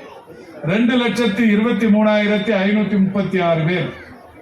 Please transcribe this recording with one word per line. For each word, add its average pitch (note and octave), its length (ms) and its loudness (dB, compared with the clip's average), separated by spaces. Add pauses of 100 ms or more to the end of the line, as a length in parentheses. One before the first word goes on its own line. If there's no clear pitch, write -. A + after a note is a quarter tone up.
(640)
ரெண்டு A3 340 0
லட்சத்தி A#3 460 0 (100)
இருபத்தி A3 340 2
மூணாயிரத்தி G#3 640 2 (140)
ஐநூத்தி G#3 340 0
முப்பத்தி F#3+ 400 0
ஆறு E3+ 220 0
பேர். D#3+ 280 -2 (520)